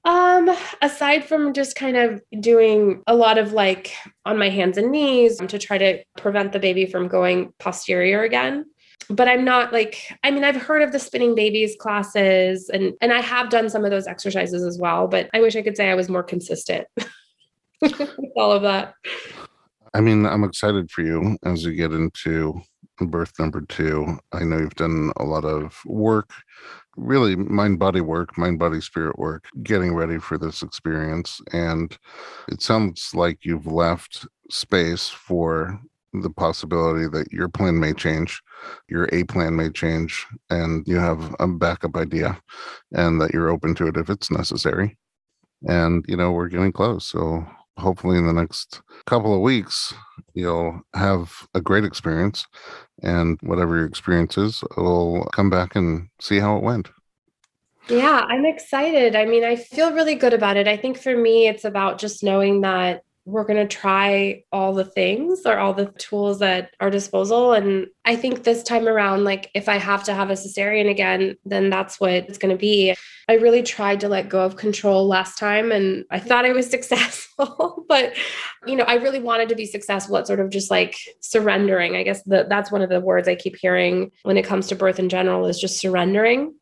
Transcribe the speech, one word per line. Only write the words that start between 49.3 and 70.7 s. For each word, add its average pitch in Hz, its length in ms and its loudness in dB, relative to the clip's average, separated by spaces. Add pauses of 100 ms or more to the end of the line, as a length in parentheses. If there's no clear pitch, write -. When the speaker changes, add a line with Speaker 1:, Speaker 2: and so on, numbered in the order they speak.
Speaker 2:
of 92 60 2
weeks, 113 540 -2 (400)
you'll 85 460 -4 (140)
have 90 600 -2
a 92 60 2
great 95 240 2
experience, - 640 -2 (560)
and 85 400 0
whatever 85 340 0
your 82 100 0
experience 85 500 0
is, 107 260 -2 (140)
we'll 87 560 0
come 98 180 4
back 90 260 0
and 85 320 0 (120)
see 101 180 0
how 104 180 2
it 101 60 -2
went. 110 260 -2 (1000)
Speaker 1:
Yeah, 254 400 4
I'm 262 160 0
excited. 285 720 2
I 214 80 4
mean, 233 200 2
I 233 120 0
feel 302 360 0
really 311 220 2
good 240 200 4
about 202 240 2
it. 202 100 2
I 214 80 2
think 254 220 -6
for 254 180 -2
me, 226 320 6
it's 214 160 -2
about 196 340 -2
just 208 240 -10
knowing 196 380 2
that 185 420 0 (260)
we're 214 160 -4
gonna 208 240 2
try 196 720 0 (100)
all 196 200 0
the 190 140 -2
things 233 580 -2
or 214 140 2
all 196 160 0
the 196 240 -4
tools 202 420 -2
at 180 300 0 (100)
our 196 80 0
disposal. 202 640 2
And 196 340 2 (200)
I 233 100 2
think 240 260 -2
this 233 200 2
time 226 260 0
around, 202 360 2
like, 196 280 -2
if 202 160 -2
I 202 80 2
have 196 280 0
to 202 100 -2
have 196 160 -2
a - 20 0
cesarean 202 580 -2